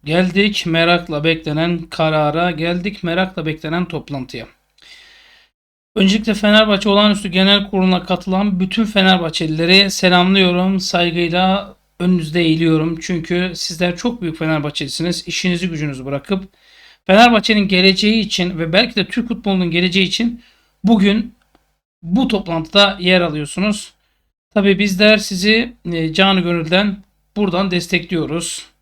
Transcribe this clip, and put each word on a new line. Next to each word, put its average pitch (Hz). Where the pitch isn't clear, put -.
Geldik 185
merakla 165
beklenen 165
karara. 160
Geldik 175
merakla 175
beklenen 160
toplantıya. 131
Öncelikle 208
Fenerbahçe 208
Olağanüstü 202
Genel 196
Kurulu'na 185
katılan 185
bütün 190
Fenerbahçelileri 180
selamlıyorum. 185
Saygıyla 180
önünüzde 175
eğiliyorum. 160
Çünkü 180
sizler 175
çok 240
büyük 160
Fenerbahçelisiniz. 160
İşinizi 175
gücünüzü 147
bırakıp 143
Fenerbahçe'nin 214
geleceği 190
için 180
ve 165
belki 233
de 190
Türk 240
futbolunun 190
geleceği 180
için 233
bugün 202
bu 185
toplantıda 196
yer 180
alıyorsunuz. 175
Tabii 196
bizler 208
sizi, 214
e, 160
canı 190
gönülden 175
buradan 196
destekliyoruz. 170